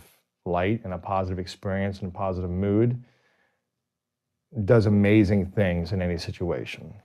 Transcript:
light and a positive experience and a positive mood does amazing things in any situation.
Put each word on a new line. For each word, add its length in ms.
light 380
and 100
a 40
positive 420
experience 600
and 100
a 20
positive 380
mood 520
does 200
amazing 640
things 460
in 80
any 160
situation. 760